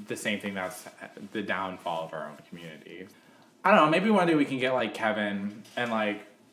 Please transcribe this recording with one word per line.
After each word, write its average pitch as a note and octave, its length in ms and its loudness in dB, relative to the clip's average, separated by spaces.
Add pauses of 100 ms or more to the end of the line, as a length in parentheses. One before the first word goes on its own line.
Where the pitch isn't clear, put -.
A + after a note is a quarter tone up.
the A#2 80 -4
same G#2 240 -2
thing G2+ 140 -6
that's F#2 320 -6 (460)
the A2 100 -2
downfall F#2 640 -4
of D#2+ 60 -14
our D#2 160 -8
own D2 80 -14 (120)
community. E2+ 580 -16 (580)
I F#3 60 6
don't F#3+ 140 8
know, D3+ 60 6
maybe F#3 200 4
one F#3+ 160 6
day E3 80 6
we D3 100 4
can C3+ 140 -2
get, C3 160 2
like, A2+ 180 0
Kevin G#2 720 -2 (140)
and, A#2+ 160 -2
like, G#2+ 340 -2 (260)